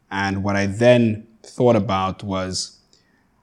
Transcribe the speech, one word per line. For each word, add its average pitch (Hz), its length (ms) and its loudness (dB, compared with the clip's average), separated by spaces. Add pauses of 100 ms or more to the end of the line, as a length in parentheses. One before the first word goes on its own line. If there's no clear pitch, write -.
(120)
And 98 320 -4
what 101 120 -2
I 101 100 0
then 113 600 2 (180)
thought 120 320 2
about 95 480 -2
was, 95 540 -8 (640)